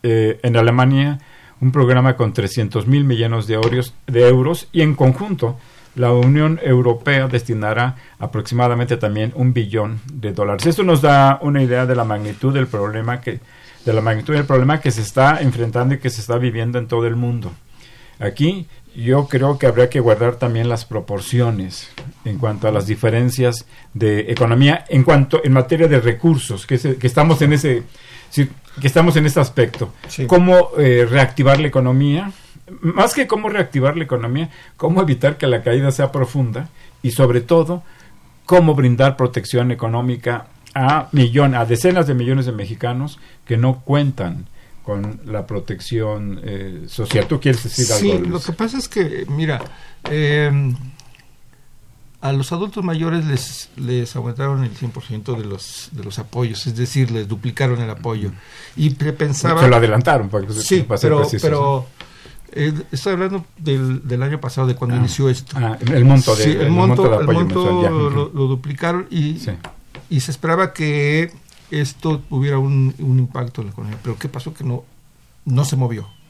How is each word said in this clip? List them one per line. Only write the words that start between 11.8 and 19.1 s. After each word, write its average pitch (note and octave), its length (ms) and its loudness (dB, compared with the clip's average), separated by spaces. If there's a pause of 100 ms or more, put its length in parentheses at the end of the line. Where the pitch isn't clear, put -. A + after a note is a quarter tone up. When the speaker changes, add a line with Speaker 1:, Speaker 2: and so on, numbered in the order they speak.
Speaker 1:
de B2 100 0
la A#2+ 100 0
magnitud G#2+ 480 -4
del C3+ 120 0
problema A2 560 -4
que, - 180 -8 (460)
de A2+ 80 0
la A2 80 2
magnitud A2 320 -2
del D3 120 0
problema C3+ 360 2
que C#3 80 0
se A2+ 120 -2
está C#3 400 2
enfrentando A#2+ 520 0
y C3+ 60 -4
que B2+ 100 -4
se A2+ 120 -8
está A#2 160 -4
viviendo A#2+ 420 -2
en A2+ 80 -8
todo A#2 180 -2
el A2+ 100 -2
mundo. A#2+ 360 -4 (680)
Aquí D#3+ 480 -2 (280)
yo C3 320 0